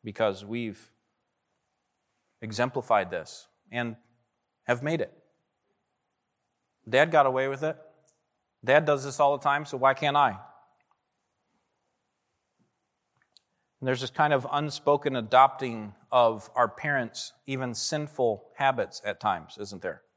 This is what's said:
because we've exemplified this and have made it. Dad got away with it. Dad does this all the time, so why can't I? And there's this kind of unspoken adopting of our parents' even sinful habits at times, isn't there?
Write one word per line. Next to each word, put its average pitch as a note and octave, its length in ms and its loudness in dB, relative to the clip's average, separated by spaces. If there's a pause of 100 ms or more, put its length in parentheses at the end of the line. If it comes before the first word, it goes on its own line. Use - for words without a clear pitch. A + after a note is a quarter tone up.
because G2+ 400 -2
we've A2 480 -10 (1500)
exemplified A2 680 0
this - 380 -10 (240)
and A#2 240 -6 (680)
have B2 180 -2
made D#3 160 -2
it. - 140 -6 (1800)
Dad C#3 200 4
got D#3 160 6
away C3 220 0
with C#3 160 -6
it. D#3 140 -4 (880)
Dad D3 200 6
does C#3+ 180 2
this C#3 160 -8
all C#3+ 180 4
the - 60 -10
time, D3 220 0
so C#3 120 -10
why C3+ 160 4
can't C#3+ 240 0
I? C#3 120 6 (3500)
And C3 80 -4
there's B2+ 140 0
this C3 80 -8
kind D3+ 240 2
of C3 180 0
unspoken C#3+ 640 -2
adopting A#2 760 2 (180)
of A2+ 440 2
our A#2+ 120 4
parents' C3 680 -6 (120)
even C3 300 -6
sinful C3+ 680 -2 (120)
habits C3 500 0
at G#2 140 -6
times, F2+ 400 -4
isn't G2 220 -12
there? F2 200 -8 (160)